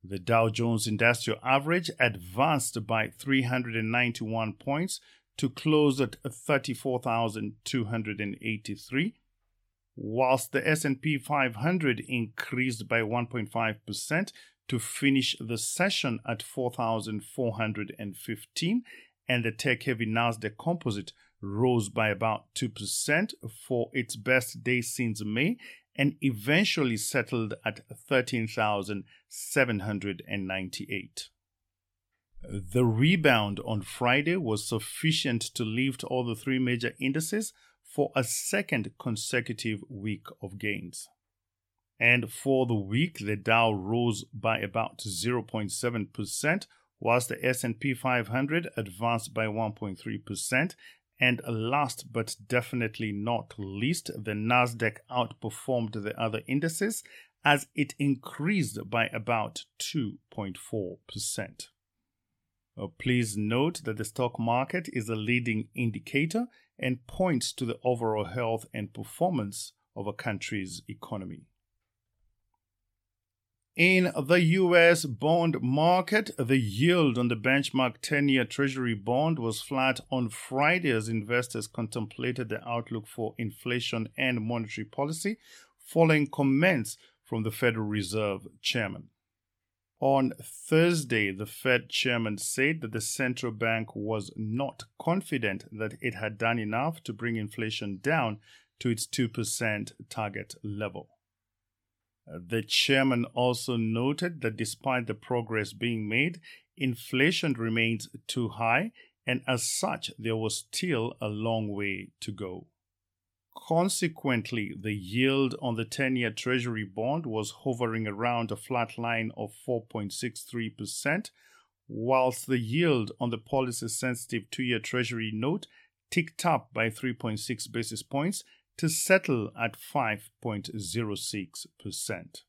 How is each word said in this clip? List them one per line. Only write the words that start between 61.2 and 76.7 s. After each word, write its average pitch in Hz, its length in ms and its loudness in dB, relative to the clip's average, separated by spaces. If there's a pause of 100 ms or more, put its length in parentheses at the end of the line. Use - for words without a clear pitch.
Uh, 98 60 -6 (120)
please 120 380 2
note 120 480 0
that 110 140 -4
the 110 60 -4
stock - 340 -2
market 131 540 0
is 113 180 -4
a 110 60 0
leading 113 580 0
indicator 139 720 -2 (320)
and 127 280 -4
points 170 460 0
to 127 140 -4
the - 180 -4
overall 113 400 0
health 113 480 -2
and 104 220 -6
performance 110 800 -4 (220)
of 101 120 -8
a 104 80 -6
country's 95 720 -6
economy. 107 540 -10 (2250)
In 180 360 6 (140)
the 175 160 8
U 175 340 6
S 170 280 10
bond 156 580 4
market, 180 720 4
the 135 220 4
yield 131 580 4